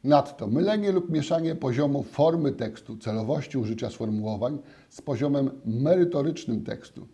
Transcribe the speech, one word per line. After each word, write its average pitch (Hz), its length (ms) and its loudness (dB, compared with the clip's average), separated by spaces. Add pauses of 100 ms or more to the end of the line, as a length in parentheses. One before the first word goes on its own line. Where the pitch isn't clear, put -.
Nadto 139 420 4
mylenie 196 440 2
lub 175 180 0
mieszanie 160 460 0
poziomu 139 480 0
formy 156 480 2
tekstu, 113 460 -8
celowości 113 600 -4
użycia 113 320 -2
sformułowań 107 720 -4 (300)
z - 120 -20
poziomem 139 480 0 (160)
merytorycznym 147 1000 2
tekstu. - 500 -12